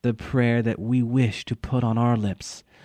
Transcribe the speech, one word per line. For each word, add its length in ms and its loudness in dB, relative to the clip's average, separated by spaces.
the 120 0
prayer 480 0
that 180 -2
we 220 0
wish 440 0
to 100 -4
put 280 -2
on 140 2
our 200 4
lips 460 -6